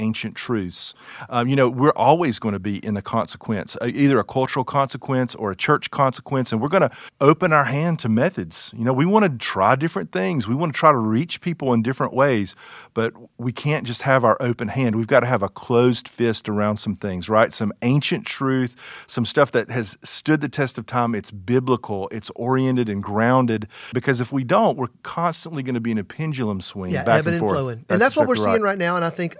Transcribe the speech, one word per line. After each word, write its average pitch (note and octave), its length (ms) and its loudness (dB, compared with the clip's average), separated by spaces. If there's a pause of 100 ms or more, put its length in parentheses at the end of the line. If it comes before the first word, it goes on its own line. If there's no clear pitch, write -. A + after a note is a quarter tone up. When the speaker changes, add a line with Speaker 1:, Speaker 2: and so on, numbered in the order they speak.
Speaker 1:
ancient A2 340 -4
truths. G2 600 -6 (340)
Um, A#2+ 180 0
you C3 80 2
know, C3 140 6
we're B2+ 240 4
always C#3+ 480 2
gonna G2+ 180 -2
be G2 260 -6
in G#2+ 100 -2
the G2 80 -4
consequence, - 800 -4
uh, A#2 60 -4
either C3+ 320 4
a G2 60 2
cultural C3 400 -2
consequence C3 720 -2
or G2+ 160 -4
a F#2 40 -8
church - 360 0
consequence, C3 580 -2
and A2 100 0
we're C#3+ 100 -2
gonna E3+ 200 4 (300)
open D#3 320 6
our C#3+ 140 6
hand D3+ 340 -2
to A#2 80 -2
methods. A2 680 -2
You A2+ 80 -6
know, B2+ 80 2
we C#3 140 2
wanna G#3 220 4
try A2 480 2
different E3 340 -4
things. F3+ 380 -2
We B2 80 0
wanna D#3 160 -2
try D#3 180 6
to C#3+ 80 4
reach A2+ 420 0
people D3 320 -2
in A#2 100 4
different C3 320 -2
ways, A#2+ 420 2 (360)
but A2+ 200 -2 (260)
we A#2+ 140 -4
can't D3 340 -4
just A#2 160 -8
have C3 220 2
our A2 160 4
open A#2+ 280 -2
hand. A#2+ 280 0
We've A2+ 100 -2
gotta A#2+ 220 4
have A2+ 160 0
a G2 40 -4
closed A#2+ 600 2
fist A#2 400 -2
around G#2 300 0
some G2+ 180 -4
things, F2+ 320 -6
right? A2 240 6
Some G#2 200 -4 (100)
ancient C#3 440 0
truth, C3 480 -2 (320)
some A#2+ 180 -2
stuff C#3+ 280 2
that A2+ 180 0
has A#2 320 -6
stood - 380 0
the D3 80 -4
test C3 300 -4
of A2+ 80 -10
time. A#2+ 280 -2
It's G2+ 160 -6
biblical, A2 800 -2
it's A2 240 -10
oriented B2+ 540 0
and G2+ 160 -4
grounded, A2+ 640 2 (260)
because B2+ 260 0
if B2 120 -4
we C3+ 100 -2
don't, E3 340 2
we're B2+ 120 -4 (160)
constantly E3 580 -4
gonna B2+ 180 -4
be A#2 120 -4
in G#2+ 60 -2
a G2+ 60 -4
pendulum B2+ 560 -6
swing F#2 300 -8
Speaker 2:
Yeah, - 140 -2
Speaker 1:
back - 160 4
Speaker 2:
ebbing E3 140 -2
Speaker 1:
and - 0 -
Speaker 2:
and E3+ 60 -2
Speaker 1:
forth. - 120 0
Speaker 2:
flowing. C3 260 -2
And - 80 -20
Speaker 1:
That's F#3 140 0
Speaker 2:
that's C4 160 2
what D4+ 100 4
we're B3+ 80 0
Speaker 1:
exactly G#3 200 2
Speaker 2:
seeing A3 100 2
Speaker 1:
right. G3+ 60 0
Speaker 2:
right G3 100 -4
now. F3 160 0
And E3+ 80 0
I E3 60 -2
think, E3+ 280 -6